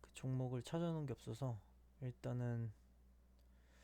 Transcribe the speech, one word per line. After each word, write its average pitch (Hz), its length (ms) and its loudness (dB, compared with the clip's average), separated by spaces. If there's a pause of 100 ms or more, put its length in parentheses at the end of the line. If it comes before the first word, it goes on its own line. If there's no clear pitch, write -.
그 - 120 -18
종목을 127 500 2
찾아놓은 165 420 2
게 127 80 0
없어서 117 460 -2 (420)
일단은 120 680 0 (1120)